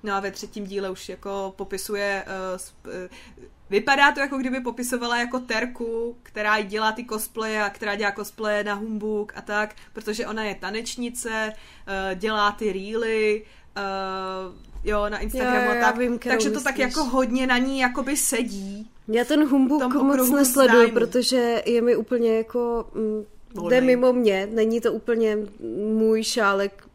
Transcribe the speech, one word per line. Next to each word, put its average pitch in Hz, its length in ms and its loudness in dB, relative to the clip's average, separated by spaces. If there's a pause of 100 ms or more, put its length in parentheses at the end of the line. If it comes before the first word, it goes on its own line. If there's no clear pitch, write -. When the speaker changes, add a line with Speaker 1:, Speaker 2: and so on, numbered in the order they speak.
Speaker 1:
No 208 100 -4
a 196 60 -2
ve 196 120 -6
třetím 202 340 -12
díle 196 240 -6
už 190 200 -12
jako 196 480 -8
popisuje, 196 720 -4
eh, 185 380 -8
sp-, - 240 -20 (160)
eh, 185 40 -16 (600)
vypadá 285 420 4
to, 285 80 -6
jako 277 180 -2
kdyby 262 220 -4
popisovala 240 600 -4
jako 247 200 -4
Terku, 233 840 -6
která 214 340 -2
jí 214 100 -2
dělá 214 240 0
ty 233 180 -8
cosplaye 220 540 -4
a 202 60 -2
která 202 260 -6
dělá 202 160 0
cosplaye 208 520 -4
na 208 100 -2
humbug 214 600 -4
a 202 60 -12
tak, 214 340 -4 (180)
protože 220 340 -6
ona 220 160 -6
je 202 120 -6
tanečnice, 220 1000 -6 (340)
eh, 190 280 -4
dělá 208 360 0
ty 208 220 -2
reely, 214 720 0 (320)
eh, 202 40 -6 (1000)
jo, 208 260 0
na 214 100 -6
Instagramu 247 380 0
Speaker 2:
Jo, 247 80 2
jo, 240 60 2
Speaker 1:
a 240 40 2
Speaker 2:
já 240 100 2
Speaker 1:
tak. 240 120 2
Speaker 2:
vím, 240 220 0
kterou 247 160 0
Speaker 1:
Takže 220 160 2
to 269 120 -2
tak 269 140 -2
Speaker 2:
myslíš. 254 180 0
Speaker 1:
jako 294 140 0
hodně 262 380 2
na 247 100 4
ní 269 220 0
jakoby 262 380 0
sedí. 202 760 -4 (160)
Speaker 2:
Já 233 180 2
ten 294 240 4
humbug 269 340 4
Speaker 1:
V - 0 - (100)
tom 269 120 2
Speaker 2:
moc 277 80 4
Speaker 1:
okruhu 262 220 4
Speaker 2:
nesleduju, 262 460 8
Speaker 1:
zájmu. 226 120 6
Speaker 2:
protože 233 720 2
je 233 160 4
mi 240 140 4
úplně 226 420 2
jako, 233 560 -2
mm, 214 320 -4 (280)
jde 220 80 -10
Speaker 1:
Volnej. 254 200 4
Speaker 2:
mimo 254 320 6
mě, 208 380 2
není 226 300 2
to 226 120 2
úplně 226 440 0 (580)
můj 220 280 4
šálek 196 600 0 (120)